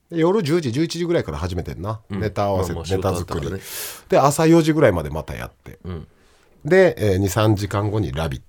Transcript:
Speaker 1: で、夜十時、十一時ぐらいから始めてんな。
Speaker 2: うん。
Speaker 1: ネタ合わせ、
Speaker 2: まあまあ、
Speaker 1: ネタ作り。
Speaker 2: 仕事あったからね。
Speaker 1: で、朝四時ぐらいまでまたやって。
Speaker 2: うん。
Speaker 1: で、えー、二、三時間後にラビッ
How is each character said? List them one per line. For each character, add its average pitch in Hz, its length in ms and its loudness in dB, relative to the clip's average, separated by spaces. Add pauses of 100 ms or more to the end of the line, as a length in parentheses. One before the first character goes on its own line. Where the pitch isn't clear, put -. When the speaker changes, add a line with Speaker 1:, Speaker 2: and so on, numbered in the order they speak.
(120)
Speaker 1:
で、 170 80 -4
夜 185 240 4
十 156 180 2
時、 135 100 -2
十 139 120 0
一 165 160 -6
時 175 60 -4
ぐ 170 80 -2
ら 165 80 2
い - 20 -2
か - 80 -8
ら 73 60 -6
始 87 180 -4
め 85 80 -4
て 71 100 -8
ん 60 80 -12
な。 107 280 -8
Speaker 2:
う 101 80 -8
ん。 - 20 -4
Speaker 1:
ネ 107 100 -2
タ 101 160 -2
合 101 100 0
わ 92 100 0
せ、 87 80 -4
Speaker 2:
ま 85 80 -6
あ - 20 -8
ま 80 80 -12
あ、 95 60 0
Speaker 1:
ネ 92 40 -2
タ 92 140 0
作 87 40 -2
り。 - 0 -
Speaker 2:
仕 90 60 -6
事 - 100 -8
あ 82 40 -4
っ - 20 -8
た 76 40 -6
か 82 60 -6
ら 95 60 -8
ね。 92 60 -14 (460)
Speaker 1:
で、 - 100 4
朝 139 260 4
四 165 160 8
時 156 120 2
ぐ 156 80 2
ら 131 80 6
い - 20 4
ま 85 120 0
で 73 60 -8
ま 76 140 -6
た 71 100 -10
や 60 140 -10
っ - 40 -14
て。 - 340 -20
Speaker 2:
う 90 60 -10
ん。 - 160 -12 (580)
Speaker 1:
で、 180 320 6
え 104 180 2
ー、 - 20 2
二、 98 120 2
三 107 260 4
時 98 140 -4
間 104 200 -2
後 107 100 -2
に 82 120 -2
ラ 78 160 -2
ビ 65 120 -6
ッ - 100 -20